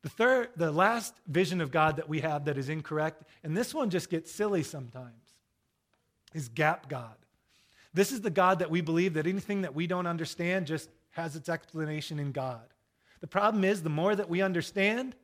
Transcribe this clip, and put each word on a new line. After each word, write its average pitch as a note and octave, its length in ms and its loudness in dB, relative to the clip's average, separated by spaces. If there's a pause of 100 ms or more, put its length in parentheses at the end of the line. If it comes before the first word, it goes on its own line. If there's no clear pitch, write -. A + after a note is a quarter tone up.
The - 40 -6
third, B3 440 2
the D#3+ 160 0
last G3+ 440 2 (120)
vision F3 340 0
of C#3+ 120 -2
God D#3 240 4
that D#3 120 -6
we D3+ 120 -2
have D3 240 -2
that D3 120 0
is C3+ 120 -4
incorrect, D#3 560 -4 (180)
and D#3 140 -4
this A#3+ 180 -2
one C4 160 0
just E3+ 180 -2
gets D#3+ 220 -4
silly G3+ 320 0
sometimes, B2 720 -12 (1000)
is C#3+ 160 -6
gap D3+ 400 0
God. A#2+ 280 -10 (760)
This G3 200 2
is A#3+ 80 -6
the G3+ 100 -2
God F#3 300 4
that D#3+ 100 0
we F3 120 2
believe E3 320 2
that D#3 120 0
anything G3 360 -2
that D3 120 -6
we E3+ 140 -2
don't F3+ 180 -2
understand E3+ 600 -2
just D#3 220 -4 (200)
has E3 240 -6
its D#3 140 -8
explanation D#3 720 -4
in C#3+ 100 -4
God. B2+ 420 -6 (480)
The - 60 -12
problem G3+ 380 4
is, F#3+ 180 2
the D#3 80 0
more E3+ 240 2
that G3 140 -2
we F3 140 2
understand G3+ 800 0